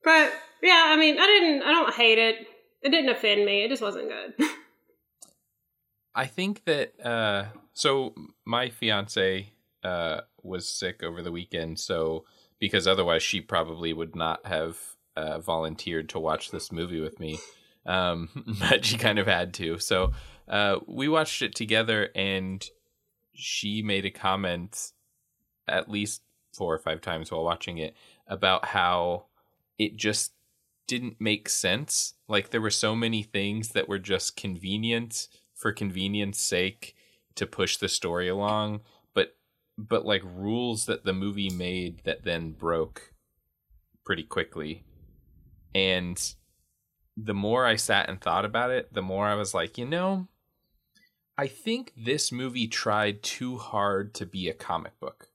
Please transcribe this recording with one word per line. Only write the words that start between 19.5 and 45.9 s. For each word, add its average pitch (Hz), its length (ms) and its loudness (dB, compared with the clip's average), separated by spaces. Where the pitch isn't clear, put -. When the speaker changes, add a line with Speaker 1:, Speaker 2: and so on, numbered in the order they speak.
Speaker 2:
to. 85 240 -4
So, 92 340 2
uh, 101 380 2
we 135 220 -2
watched 156 340 0
it 113 120 -4
together, 110 600 2
and 95 520 -2
she - 480 -4
made 98 240 0
a 95 40 0
comment 95 840 -2
at - 220 -2
least 104 320 -4
four 85 200 -2
or 78 40 -4
five 82 220 -4
times 82 300 -6
while 82 140 -4
watching 85 340 -4
it 78 160 -8
about 95 400 0
how 87 600 0
it 104 180 0
just - 360 -2
didn't 123 320 -6
make 107 280 0
sense. - 680 0
Like, 104 220 0
there 117 100 0
were 110 100 -2
so 110 260 2
many 113 260 0
things 104 480 -4
that - 180 0
were 101 120 -2
just 95 360 -2
convenient 107 920 -4
for - 180 -2
convenience 98 680 -4
sake - 560 -2
to 98 100 -4
push - 320 -2
the 98 100 -2
story 90 400 -2
along, 104 520 -2
but, - 220 0
but, 107 260 -2
like, 98 200 0
rules 107 600 -4
that - 180 -4
the 98 100 0
movie 101 360 -4
made 90 540 -6
that 82 200 -4
then 85 280 -4
broke 82 600 -4
pretty 87 200 -4
quickly. - 600 -6
And 92 460 2